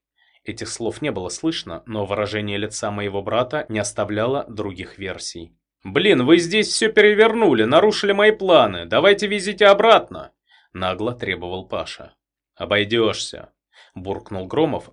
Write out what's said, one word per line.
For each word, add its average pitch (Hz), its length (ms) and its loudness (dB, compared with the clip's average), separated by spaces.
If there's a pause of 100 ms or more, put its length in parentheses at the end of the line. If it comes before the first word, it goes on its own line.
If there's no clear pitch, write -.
(440)
Этих 107 240 -10
слов - 340 -8
не 147 100 -2
было 92 160 -8
слышно, 92 580 -8
но 107 180 -6
выражение 104 540 -4
лица 104 320 -6
моего 101 320 -6
брата 117 460 -2
не 107 100 -4
оставляло 107 720 -4
других 98 500 -10
версий. 87 580 -12 (280)
«Блин, 131 420 2
вы 165 120 8
здесь 196 300 0
все 220 220 0
перевернули, 208 760 4
нарушили 202 480 2
мои 208 200 4
планы. 123 540 2
Давайте 202 420 2
везите 202 380 0
обратно!» — 202 640 4 (400)
нагло 92 420 -4
требовал 92 540 -8
Паша. - 460 -10 (420)
«Обойдешься!» — 104 960 -2 (420)
буркнул 95 520 -10
Громов, 127 460 -4